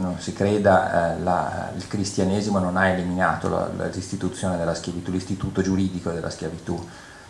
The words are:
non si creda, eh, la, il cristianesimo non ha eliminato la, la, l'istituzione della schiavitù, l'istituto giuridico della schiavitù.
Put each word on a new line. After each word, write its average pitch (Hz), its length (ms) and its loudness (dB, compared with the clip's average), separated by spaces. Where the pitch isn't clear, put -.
non 90 180 -2
si 92 140 -6
creda, 92 840 4
eh, 85 60 -4
la, 87 560 0
il - 100 -8
cristianesimo 101 720 0
non 90 180 2
ha 95 120 6
eliminato 90 600 2
la, 87 280 0
la, 90 100 -2
l'istituzione 92 720 -4
della 85 180 0
schiavitù, 87 380 -6
l'istituto 92 500 -2
giuridico 92 480 0
della 82 200 -4
schiavitù. 85 580 -6